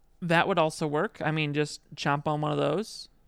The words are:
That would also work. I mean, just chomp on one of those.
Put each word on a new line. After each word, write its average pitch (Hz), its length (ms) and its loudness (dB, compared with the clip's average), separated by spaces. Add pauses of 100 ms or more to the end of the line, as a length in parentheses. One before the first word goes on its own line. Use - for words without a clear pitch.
(220)
That 165 260 2
would 185 120 2
also 160 280 2
work. 156 360 -2
I 151 80 0
mean, 151 220 0
just 147 280 -2 (140)
chomp 147 320 0
on 151 140 0
one 151 100 0
of 147 60 0
those. 151 500 -2 (200)